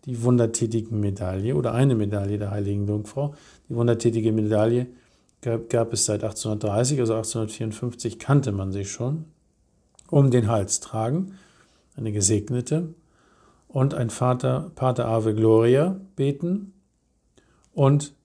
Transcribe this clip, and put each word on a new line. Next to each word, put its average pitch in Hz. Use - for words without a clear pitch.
die 120
wundertätigen 117
Medaille 98
oder 123
eine 131
Medaille 101
der 101
heiligen 101
Jungfrau. 135
Die -
wundertätige 117
Medaille 110
gab, 117
gab 113
es 110
seit 104
achtzehnhundertdreißig, 107
also 113
achtzehnhundertvierundfünfzig 110
kannte 135
man 95
sie 98
schon, 151
um 139
den 120
Hals 104
tragen, 135
eine 107
gesegnete, 123
und 139
ein 120
Vater, 127
Pater 123
Ave 113
Gloria 120
beten 170
und 143